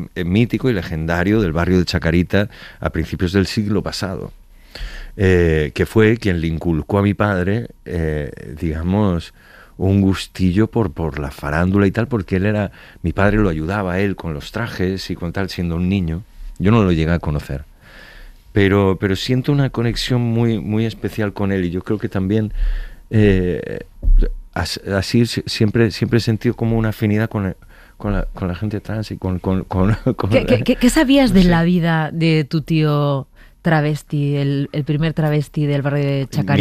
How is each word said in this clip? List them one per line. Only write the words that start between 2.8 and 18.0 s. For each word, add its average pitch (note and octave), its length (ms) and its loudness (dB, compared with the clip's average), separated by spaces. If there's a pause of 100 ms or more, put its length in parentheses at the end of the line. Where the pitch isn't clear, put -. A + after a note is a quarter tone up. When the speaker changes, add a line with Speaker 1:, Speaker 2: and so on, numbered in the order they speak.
Speaker 1:
principios E2 420 -4
del G2 120 2
siglo G#2 380 -2
pasado, - 480 -8 (840)
eh, E2+ 580 4
que F#2 100 0
fue A2 320 4
quien F2+ 240 -2
le E2 60 -2
inculcó D#2+ 520 0
a G2 40 4
mi G2+ 100 2
padre, G2+ 540 0 (180)
eh, D#2 460 -4 (280)
digamos, F2 720 -2 (440)
un G2 240 2
gustillo F#2+ 720 0
por, G#2 220 0
por D2+ 260 -4
la C#2 100 -6
farándula F2+ 580 0
y F#2 40 2
tal, A2+ 160 -2
porque F#2+ 300 -2
él F#2 100 0
era, G#2 240 -2 (320)
mi E2+ 100 -2
padre G#2 240 2
lo G#2 120 2
ayudaba F2 440 -2
a F#2 60 0
él G2 160 0
con E2+ 180 -8
los C#2+ 180 -10
trajes F#2+ 600 -4
y F2 40 -4
con E2+ 180 -8
tal, F#2+ 160 -4
siendo E2+ 260 -4
un F2+ 140 0
niño. F#2 340 -2 (340)
Yo F#2 140 2
no A#2 120 4
lo F2+ 100 4
llegué D#2+ 180 2
a E2+ 80 2
conocer, D2 440 -6 (880)